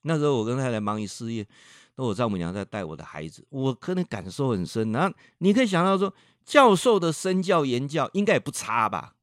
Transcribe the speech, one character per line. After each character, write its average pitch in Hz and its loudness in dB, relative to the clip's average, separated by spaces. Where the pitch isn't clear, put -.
那 156 0
时 147 0
候 143 4
我 107 0
跟 120 -2
太 127 -2
太 110 -2
忙 104 -2
于 107 -4
事 117 -10
业， 110 -6
都 131 -6
我 107 0
丈 117 0
母 98 -2
娘 87 -4
在 98 -6
带 104 -8
我 80 -10
的 78 -16
孩 78 -12
子， - -20
我 135 -2
可 175 -6
能 180 -2
感 95 -10
受 139 -2
很 92 0
深。 110 -2
然 151 0
后 - -6
你 196 2
可 254 4
以 247 2
想 180 2
到 190 4
说， 190 -2
教 254 6
授 208 4
的 165 0
身 185 -2
教 170 2
言 131 0
教 139 -2
应 202 0
该 202 4
也 131 4
不 - -6
差 110 0
吧？ - -8